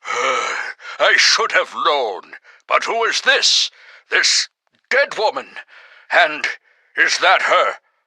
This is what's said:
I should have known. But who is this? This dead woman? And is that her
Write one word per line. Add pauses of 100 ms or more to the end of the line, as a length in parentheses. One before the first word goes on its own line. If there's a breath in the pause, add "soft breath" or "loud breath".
I
should
have
known. (320 soft breath)
But
who
is
this? (400 loud breath)
This (420)
dead
woman? (560 loud breath)
And (500)
is
that
her (280)